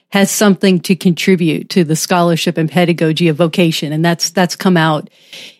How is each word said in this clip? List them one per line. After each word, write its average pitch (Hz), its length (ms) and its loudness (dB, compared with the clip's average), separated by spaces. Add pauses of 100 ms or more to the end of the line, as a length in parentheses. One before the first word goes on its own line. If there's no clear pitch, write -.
(100)
has 196 200 2
something 190 500 2
to - 160 -2
contribute 170 760 0
to 180 140 0
the 156 120 -2
scholarship 175 600 0
and 160 140 -2
pedagogy 170 580 0
of 151 80 0
vocation. 160 560 0
And 160 120 -2
that's, 170 260 -2
that's 180 260 0
come 185 200 2
out 160 340 0 (480)